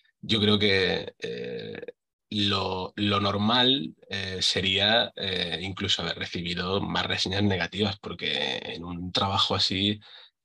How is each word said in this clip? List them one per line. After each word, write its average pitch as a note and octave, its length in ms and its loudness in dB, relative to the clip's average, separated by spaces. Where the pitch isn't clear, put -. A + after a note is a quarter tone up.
yo A2 200 0
creo G#2 180 6
que, G2 600 2
eh, A#1+ 640 -8
lo, F#2+ 640 0
lo G2+ 260 2
normal, A2+ 720 2
eh, F#2+ 320 -6
sería, G2+ 760 2
eh, F2+ 480 -2
incluso F#2+ 400 -2
haber F2 140 -4
recibido F2+ 640 -2
más F2 240 0
reseñas F#2+ 380 0
negativas, G2 560 0
porque D2 640 -4
en D#2+ 220 -10
un F2+ 260 -8
trabajo G2 440 0
así G2+ 440 0